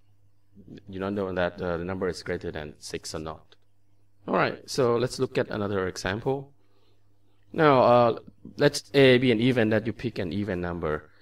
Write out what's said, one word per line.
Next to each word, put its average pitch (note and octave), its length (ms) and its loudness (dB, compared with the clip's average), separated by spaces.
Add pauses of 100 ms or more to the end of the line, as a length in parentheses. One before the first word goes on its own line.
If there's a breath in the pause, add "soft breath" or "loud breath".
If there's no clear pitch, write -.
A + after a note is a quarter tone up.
(880)
You F#2+ 120 -12
don't G2 160 -4
know F#2+ 180 -4
that, F2+ 280 -2
uh, F2 160 -2
the E2 60 -8
number F#2+ 240 -4
is E2+ 160 -8
greater F2 280 -8
than D2+ 280 -12
six - 360 -12
or E2 40 -10
not. D#2 360 -14 (720)
All F#3+ 80 -2
right, D#3+ 220 0 (120)
so A#2+ 280 2
let's A#2+ 220 -4
look C3 180 -4
at B2 120 0
another G2+ 380 -2
example. B2 640 -6 (1000)
Now, C#3+ 300 6
uh, A#2+ 360 6 (380)
let's C#3+ 360 0
A C3 240 8
be B2 140 2
an G#2+ 80 2
even A#2+ 300 2
that A2 160 0
you A2 80 -4
pick - 260 -10
an F2+ 140 -6
even G2+ 280 -4
number, E2 480 -4 (120 soft breath)